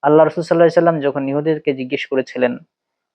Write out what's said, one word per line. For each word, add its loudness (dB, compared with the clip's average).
আল্লাহ 6
রাসূল -4
সাল্লাল্লাহু 2
আলাইহি -
সাল্লাম 0
যখন -4
ইহুদিদেরকে -2
জিজ্ঞেস -8
করেছিলেন, -4